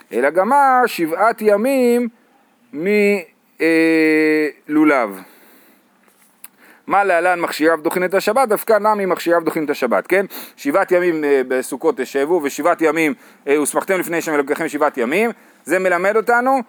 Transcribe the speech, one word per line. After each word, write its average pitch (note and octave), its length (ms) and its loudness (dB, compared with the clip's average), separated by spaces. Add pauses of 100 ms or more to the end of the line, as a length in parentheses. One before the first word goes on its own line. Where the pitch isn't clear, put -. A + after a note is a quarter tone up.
(140)
אלא B2+ 160 0
גמר B3+ 560 2
שבעת F#3 560 -2
ימים A#3+ 680 2 (640)
מ-, D#3+ 140 -6 (760)
אה, D#3 840 2 (200)
לולב. C#3 540 0 (1700)
"מה G3 160 2
להלן F3 360 2
מכשיריו D#3+ 420 0
דוחין E3+ 220 -2
את F3+ 100 -2
השבת, G#3+ 360 0
דווקא G#3+ 240 0
נמי G#3 320 0
מכשיריו E3+ 360 0
דוחין D#3 240 -2
את C#3 40 -6
השבת", A2+ 380 -2
כן? F#3+ 180 0 (320)
"שבעת F3+ 340 -2
ימים, F3 320 0
אה, C#3 240 2
בסוכות B2+ 500 -2
תשבו, C#3+ 460 -2
ושבעת D3+ 380 -2
ימים, D#3 320 0 (340)
אה, D3 140 2
ושמחתם D#3 380 -2
לפני E3 180 -6
השם D#3+ 160 -4
אלוקיכם C#3+ 340 -2
שבעת C#3+ 300 -2
ימים", D#3+ 320 0 (360)
זה E3+ 140 -2
מלמד F#3 360 0
אותנו A#3+ 540 0